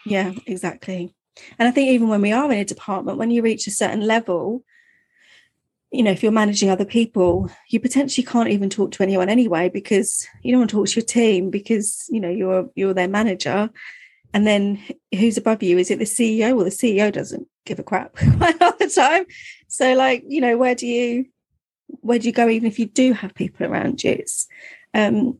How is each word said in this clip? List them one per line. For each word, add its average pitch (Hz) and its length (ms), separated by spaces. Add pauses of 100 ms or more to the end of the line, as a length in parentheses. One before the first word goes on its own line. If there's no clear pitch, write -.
Yeah, 196 280 (140)
exactly. 185 680 (460)
And 233 80
I 254 40
think 269 200
even 233 160
when 214 140
we 208 100
are 277 200
in 208 80
a 202 60
department, 196 520
when 226 140
you 233 100
reach 226 260
a 202 40
certain 208 300
level, 220 600 (1300)
you 254 120
know, 208 80
if 185 120
you're 214 80
managing 208 380
other 190 160
people, 196 640 (180)
you 226 100
potentially 262 460
can't 233 240
even 196 200
talk 196 240
to - 100
anyone 190 260
anyway, 196 400
because 202 560 (160)
you 247 100
don't 254 100
want 220 80
to 208 80
talk 202 100
to - 80
your 233 100
team 208 440
because, 202 600
you 233 100
know, 180 100
you're, 185 460
you're 190 180
their 185 160
manager. 202 600 (640)
And 208 140
then 202 340 (320)
who's 214 240
above 220 240
you? 180 160
Is 180 140
it 196 80
the 226 60
C 220 340
E 220 60
O? 254 100
Well, 202 100
the 190 60
C 214 260
E 202 40
O 208 100
doesn't - 360 (180)
give - 140
a - 40
crap - 360
<laughs> - 420
all 359 160
the 370 160
time. 320 320 (420)
So, 262 260
like, 262 320
you 285 140
know, 240 180
where 247 180
do 240 120
you, 240 380 (600)
where - 320
do 233 80
you 240 60
go 233 140
even 226 200
if 214 120
you 233 60
do 254 260
have 202 240
people - 320
around - 360
you? - 80
It's, - 360 (460)
um, 214 460